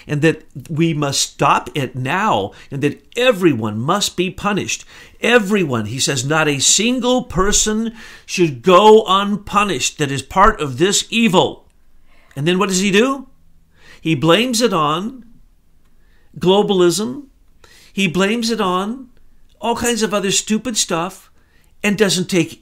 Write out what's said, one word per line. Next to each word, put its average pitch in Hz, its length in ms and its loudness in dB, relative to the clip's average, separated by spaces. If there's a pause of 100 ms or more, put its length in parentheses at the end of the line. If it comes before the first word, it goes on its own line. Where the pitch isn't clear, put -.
and 143 160 -4
that 156 220 2 (260)
we 165 240 0
must 143 260 -2
stop 170 540 0
it 135 200 -6
now, 131 580 -2 (180)
and 139 100 -10
that - 240 -4 (100)
everyone 165 640 0
must 175 380 -2
be 180 140 -2
punished. - 560 -6 (340)
Everyone, 190 640 0
he 120 120 -8
says, 131 260 -2
"Not 156 240 0
a 139 120 -2
single 247 640 0
person 214 680 -2 (320)
should 151 380 -2
go 214 440 8
unpunished 196 920 -2
that 143 120 -2
is 139 120 -6
part 214 400 2
of 131 160 -6
this 190 320 0
evil." 185 580 0 (640)
And 143 140 -4
then 180 100 2
what 196 120 0
does 185 100 0
he 202 100 0
do? 262 380 2 (720)
He 160 140 -2
blames 214 480 2
it 220 100 2
on 185 540 -4 (1120)
globalism. 196 880 0 (640)
He 196 160 -2
blames 214 420 -2
it 220 120 -2
on 202 480 -4 (500)
all 226 160 -4
kinds 233 260 -2
of 196 120 -2
other 196 160 -2
stupid 220 460 -2
stuff - 540 -6 (520)
and 202 160 0
doesn't 185 320 0
take 165 320 -2